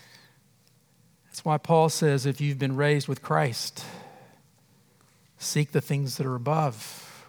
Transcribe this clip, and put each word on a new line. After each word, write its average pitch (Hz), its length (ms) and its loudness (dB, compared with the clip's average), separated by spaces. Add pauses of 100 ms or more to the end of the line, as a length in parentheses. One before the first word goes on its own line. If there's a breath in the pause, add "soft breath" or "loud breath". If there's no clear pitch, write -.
(1300 loud breath)
That's - 180 -18
why 156 140 2
Paul 160 320 4
says, 139 360 2
"If 135 140 0
you've 143 200 -2
been 135 180 0
raised 147 320 2
with 135 120 -4
Christ, - 640 -2 (1500 loud breath)
seek - 360 -2
the - 80 2
things 139 340 -4
that 135 100 -4
are 131 100 -2
above, 127 920 -4